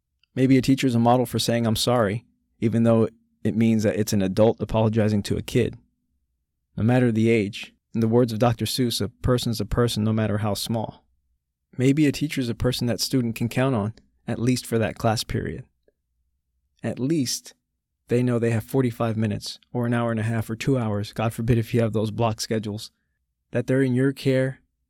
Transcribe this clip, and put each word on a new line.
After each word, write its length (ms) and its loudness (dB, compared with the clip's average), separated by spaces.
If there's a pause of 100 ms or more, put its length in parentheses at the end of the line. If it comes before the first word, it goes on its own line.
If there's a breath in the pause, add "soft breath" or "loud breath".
(360)
Maybe 220 4
a 40 4
teacher's 340 2
a 40 4
model 260 4
for 140 -4
saying, 260 0
"I'm 120 2
sorry," 480 0 (340)
even 240 2
though 240 4 (360)
it 120 -2
means 280 2
that 140 0
it's 160 -2
an 80 2
adult 380 2
apologizing 640 0
to 140 -4
a 40 -6
kid. 360 -2 (1000)
No 80 -4
matter 280 4
the 180 2
age, 440 -2 (200)
in 80 0
the 60 2
words 260 4
of 60 -4
Doctor 260 2
Seuss, 340 -2
"a 80 -4
person's 540 -2
a 40 -4
person 380 0
no 80 2
matter 280 -2
how 140 -2
small." 520 -6 (720)
Maybe 280 4
a 60 2
teacher's 380 -4
a 60 -4
person 320 -2
that 120 -2
student 360 -2
can 140 -2
count 260 0
on, 180 -2 (340)
at 120 -4
least 260 0
for 120 -2
that 200 -2
class 260 0
period. 420 -6 (1160)
At 160 -6
least 540 -2 (540)
they 160 2
know 160 2
they 120 0
have 120 0
forty-five 540 -2
minutes, 420 -4 (120)
or 140 -2
an 80 0
hour 180 0
and 80 -2
a 40 -2
half, 260 -2
or 60 -6
two 220 0
hours, 360 -4
God 200 -2
forbid 240 0
if 160 -4
you 80 4
have 120 0
those 180 -2
block 300 -2
schedules, 500 -6 (600)
that 160 -4
they're 140 2
in 120 2
your 180 2
care, 500 -2 (280)